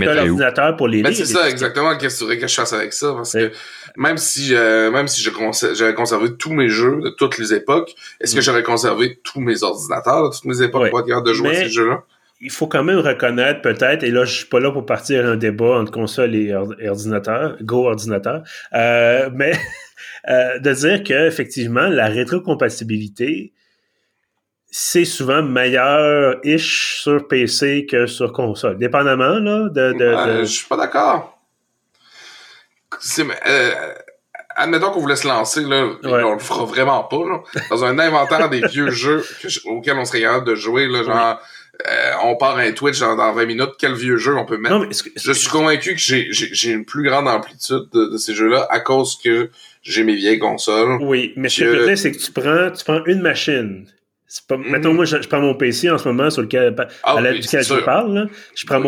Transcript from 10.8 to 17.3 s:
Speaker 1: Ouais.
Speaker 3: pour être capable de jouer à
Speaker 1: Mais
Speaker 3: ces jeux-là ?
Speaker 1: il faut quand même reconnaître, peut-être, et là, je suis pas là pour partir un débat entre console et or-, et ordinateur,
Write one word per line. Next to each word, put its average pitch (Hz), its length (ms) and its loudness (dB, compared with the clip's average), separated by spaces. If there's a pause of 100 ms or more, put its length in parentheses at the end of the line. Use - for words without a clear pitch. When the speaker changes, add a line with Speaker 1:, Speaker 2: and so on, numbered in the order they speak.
Speaker 1:
Ouais. 110 80 4
Speaker 3:
pour 120 100 0
être 113 80 -2
capable 120 180 0
de 113 60 2
jouer 113 160 0
à 151 40 2
Speaker 1:
Mais 180 120 0
Speaker 3:
ces 180 60 -4
jeux-là ? 117 340 0 (360)
Speaker 1:
il 131 100 -14
faut - 160 -4
quand 147 180 0
même 185 140 2
reconnaître, 131 640 2
peut-être, 127 400 2
et 123 80 0
là, 120 160 4
je - 80 -6
suis - 120 -6
pas 123 140 2
là 139 100 2
pour 135 140 -4
partir 127 400 0
un 117 120 2
débat 113 420 2
entre 107 140 -2
console 113 420 0
et 104 180 0
or-, 101 260 -4
et 110 120 -6
ordinateur, 107 720 -4